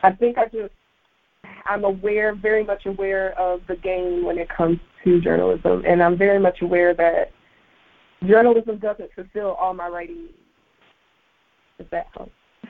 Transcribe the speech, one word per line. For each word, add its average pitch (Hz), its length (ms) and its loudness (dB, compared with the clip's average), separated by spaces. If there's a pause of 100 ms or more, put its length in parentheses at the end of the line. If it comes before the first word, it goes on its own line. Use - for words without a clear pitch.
I 190 100 6
think 240 260 0
I 226 80 2
just, 220 260 -10 (920)
I'm 202 180 -4
aware, 208 500 0
very 214 300 0
much 202 220 -6
aware 196 520 -4
of 180 300 -2
the 180 80 -6
game 180 480 -4
when 175 140 -4
it 170 100 -6
comes 170 300 0 (260)
to 175 160 4
journalism, 180 680 2
and 175 160 4
I'm 175 140 4
very 196 220 4
much 185 240 2
aware 175 320 2
that 170 360 0 (960)
journalism 226 520 4
doesn't 208 360 -8
fulfill 190 380 -8
all 185 220 -4
my 175 140 -10
writing 170 340 -12
needs, 170 100 -20 (1500)
if - 120 -20
that 170 160 -8 (100)
helps. - 160 -16 (380)